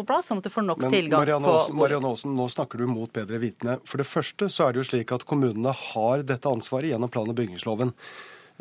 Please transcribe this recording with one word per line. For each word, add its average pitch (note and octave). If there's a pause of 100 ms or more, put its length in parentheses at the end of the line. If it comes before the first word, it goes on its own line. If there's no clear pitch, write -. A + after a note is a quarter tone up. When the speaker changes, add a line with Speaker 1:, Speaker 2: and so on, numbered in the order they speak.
Speaker 1:
på -
plass, D4+
sånn G#3+
at F#3
du G3
får G#3+
nok E3+
Speaker 2:
Men A3+
Speaker 1:
tilgang D#3
Speaker 2:
Marianne C#3+
Speaker 1:
på E3
Speaker 2:
Aasen, D3+
Speaker 1:
bolig. D3+
Speaker 2:
Marianne C#3
Aasen, C3+
nå B2
snakker A#2
du A#2+
mot A2+
bedre A2
vitende. A#2+ (100)
For -
det C3+
første -
så D#3
er B2
det C3
jo B2+
slik B2
at -
kommunene B2+
har A#2+
dette C3
ansvaret C3
gjennom A#2+
plan- A#2
og -
bygningsloven. A2+ (680)